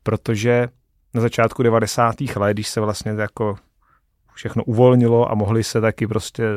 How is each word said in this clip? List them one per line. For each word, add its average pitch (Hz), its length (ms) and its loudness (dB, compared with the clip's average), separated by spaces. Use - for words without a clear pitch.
protože 117 640 0
na 117 80 -2
začátku 117 420 0
devadesátých 113 720 0
let, 101 160 2
když 107 140 -6
se - 140 -4
vlastně 107 300 -4
jako 107 440 -4
všechno - 300 -6
uvolnilo 120 680 4
a 113 40 -2
mohli 107 280 0
se - 180 -2
taky 110 260 -2
prostě 110 360 -4